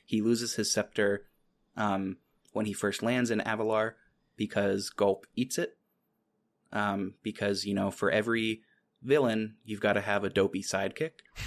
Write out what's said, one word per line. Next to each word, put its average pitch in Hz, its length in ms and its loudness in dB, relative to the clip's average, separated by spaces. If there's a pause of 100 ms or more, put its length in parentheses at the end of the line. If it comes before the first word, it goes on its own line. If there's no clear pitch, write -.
He 110 140 0
loses 113 340 2
his 107 180 -2
scepter, 101 540 0 (500)
um, 98 400 -2 (360)
when 107 140 -2
he 104 60 -2
first 98 300 -2
lands 120 280 2
in 107 100 2
Avalar 110 540 0 (420)
because 101 540 0
Gulp - 360 2 (100)
eats 127 220 -2
it. 170 180 -4 (960)
Um, 101 500 -2
because, 101 420 -2
you 101 100 -2
know, 98 160 0
for 101 200 -2
every 110 520 0 (400)
villain, 117 600 2
you've 107 160 -8
gotta 101 200 4
have 101 240 0
a 98 60 0
dopey 95 320 2
sidekick, 98 500 -4 (340)